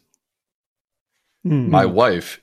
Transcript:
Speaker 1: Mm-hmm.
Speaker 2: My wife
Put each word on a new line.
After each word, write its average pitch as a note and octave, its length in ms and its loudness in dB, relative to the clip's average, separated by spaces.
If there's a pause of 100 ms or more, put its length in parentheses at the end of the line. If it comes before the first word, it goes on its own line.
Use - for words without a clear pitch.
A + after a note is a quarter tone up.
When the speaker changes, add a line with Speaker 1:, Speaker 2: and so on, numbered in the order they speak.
(1500)
Speaker 1:
Mm-hmm. D3 240 0
Speaker 2:
My F#2+ 160 2
wife F#2 580 -2